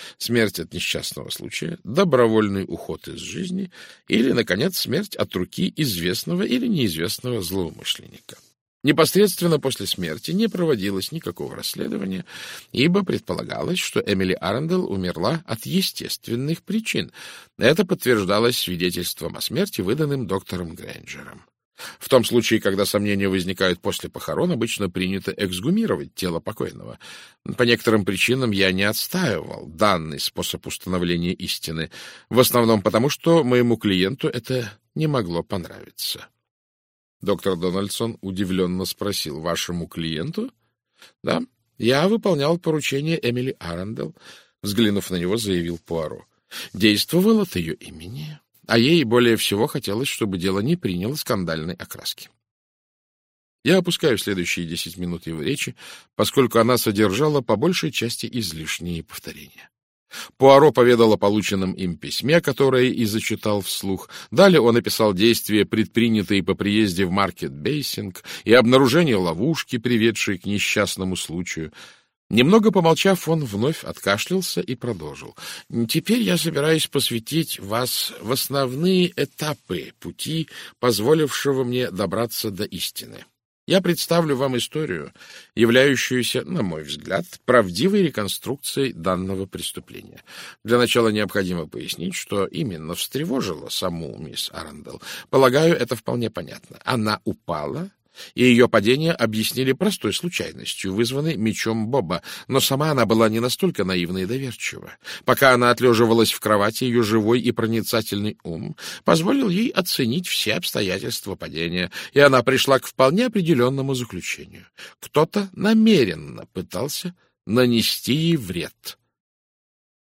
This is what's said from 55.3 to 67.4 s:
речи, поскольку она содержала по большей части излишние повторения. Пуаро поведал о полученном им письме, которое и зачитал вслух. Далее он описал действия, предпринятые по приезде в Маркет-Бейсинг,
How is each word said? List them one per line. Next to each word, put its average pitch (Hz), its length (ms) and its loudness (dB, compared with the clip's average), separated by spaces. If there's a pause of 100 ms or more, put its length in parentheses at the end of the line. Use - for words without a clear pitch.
речи, 127 360 -4 (400)
поскольку 117 420 2
она 117 180 4
содержала 113 640 2
по 113 140 0
большей 156 380 0
части - 400 -6
излишние 82 720 -6
повторения. - 640 -18 (680)
Пуаро 139 360 10
поведал 117 400 6
о 101 40 4
полученном 98 560 0
им 90 240 -4
письме, 123 440 0
которое 131 460 2
и 117 180 0
зачитал 104 560 -2
вслух. - 480 -6 (220)
Далее 170 300 8
он 117 160 6
описал 107 380 2
действия, 104 500 4
предпринятые 107 760 0
по 92 120 0
приезде 101 500 0
в 87 60 0
Маркет-Бейсинг, 98 1120 -4 (220)